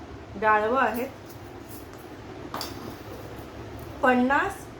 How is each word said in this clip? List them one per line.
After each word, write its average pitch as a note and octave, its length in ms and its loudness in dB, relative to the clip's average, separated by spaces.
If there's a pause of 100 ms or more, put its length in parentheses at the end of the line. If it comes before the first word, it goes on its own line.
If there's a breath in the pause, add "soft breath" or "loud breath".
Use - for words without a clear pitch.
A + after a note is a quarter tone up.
(360)
डाळवं G#3+ 440 6
आहेत, A#3+ 280 2 (3000)
पन्नास C4+ 500 6 (280)